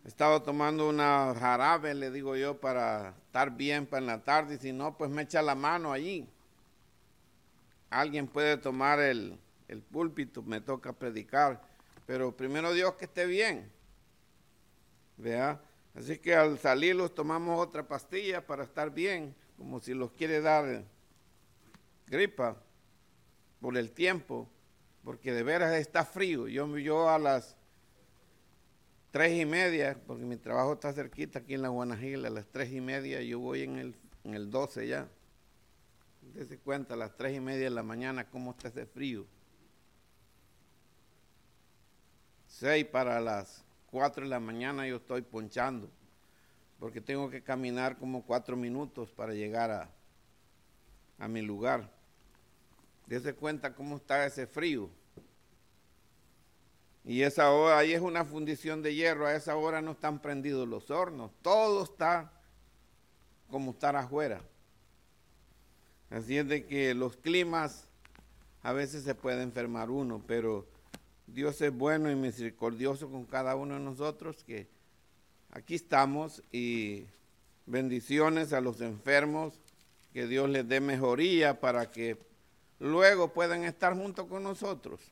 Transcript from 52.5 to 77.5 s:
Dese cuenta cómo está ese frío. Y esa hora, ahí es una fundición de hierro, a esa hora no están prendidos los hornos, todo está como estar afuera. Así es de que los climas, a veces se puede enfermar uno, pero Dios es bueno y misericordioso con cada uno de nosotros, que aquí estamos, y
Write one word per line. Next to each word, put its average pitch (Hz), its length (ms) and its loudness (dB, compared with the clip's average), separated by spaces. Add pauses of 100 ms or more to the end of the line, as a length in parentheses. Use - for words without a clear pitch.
Dese 127 260 -4
cuenta 147 400 -6
cómo 143 240 -10
está 143 280 0
ese 135 220 -6
frío. 147 420 -2 (2250)
Y 123 180 2
esa 143 280 6
hora, 156 280 8
ahí 156 120 6
es 170 80 2
una 170 240 0
fundición 156 580 -4
de 151 140 0
hierro, 156 320 2
a 147 80 2
esa 151 220 -2
hora 156 240 0
no 160 100 -6
están 151 300 -4
prendidos 139 460 -2
los 110 220 -8
hornos, 147 420 -4 (100)
todo 202 420 4
está 165 480 0 (1160)
como 135 220 -6
estar 143 260 -2
afuera. 131 440 -4 (1700)
Así 113 280 -4
es 147 100 0
de 143 180 -2
que 139 280 2
los 123 240 -2
climas, 165 720 0 (720)
a 123 100 -4
veces 139 320 -4
se 135 120 -2
puede 127 280 -2
enfermar 117 460 -4
uno, 123 360 -2
pero 113 400 0 (600)
Dios 139 340 -4
es 143 140 2
bueno 151 340 2
y 139 60 2
misericordioso 120 960 -2
con 127 140 -10
cada 131 320 -2
uno 143 160 -6
de 139 80 -6
nosotros, 151 640 -8
que 107 220 -12 (840)
aquí - 240 -8
estamos, 147 640 2 (120)
y 113 520 -2 (600)